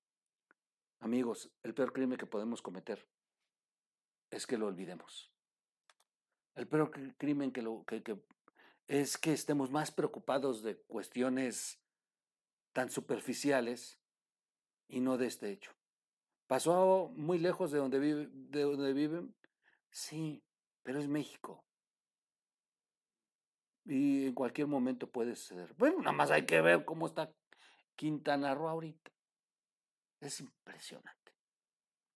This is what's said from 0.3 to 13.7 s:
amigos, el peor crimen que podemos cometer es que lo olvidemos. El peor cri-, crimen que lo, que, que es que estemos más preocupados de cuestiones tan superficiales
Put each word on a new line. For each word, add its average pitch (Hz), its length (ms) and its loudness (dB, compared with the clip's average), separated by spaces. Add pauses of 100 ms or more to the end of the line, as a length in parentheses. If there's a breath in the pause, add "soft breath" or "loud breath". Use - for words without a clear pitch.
amigos, 117 540 -2 (100)
el 113 100 -8
peor 123 200 0
crimen 127 260 0
que 107 80 -8
podemos 110 360 -4
cometer 95 440 -10 (1200)
es - 160 -8
que 120 120 0
lo 107 80 0
olvidemos. 92 640 -10 (1200)
El 120 120 -8
peor 151 240 2
cri-, 135 260 -12
crimen 143 360 0
que 127 100 -6
lo, 113 220 -6
que, 110 180 -6
que 104 160 -6 (680 soft breath)
es 139 320 2
que 160 140 0
estemos 143 380 0
más 151 200 -2
preocupados 131 720 0
de 107 160 -6
cuestiones 123 1000 -2 (920)
tan 131 180 -2
superficiales 123 1120 -2 (880)